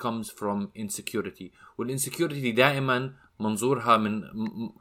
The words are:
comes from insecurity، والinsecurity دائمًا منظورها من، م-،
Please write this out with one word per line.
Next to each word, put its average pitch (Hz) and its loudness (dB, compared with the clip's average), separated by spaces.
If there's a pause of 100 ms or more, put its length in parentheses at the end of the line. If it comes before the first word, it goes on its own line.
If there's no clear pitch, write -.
comes 113 -4
from 101 -4 (100)
insecurity، 101 -6 (360)
والinsecurity 135 -2
دائمًا 131 4 (260)
منظورها 113 4
من، 107 0
م-، 110 -6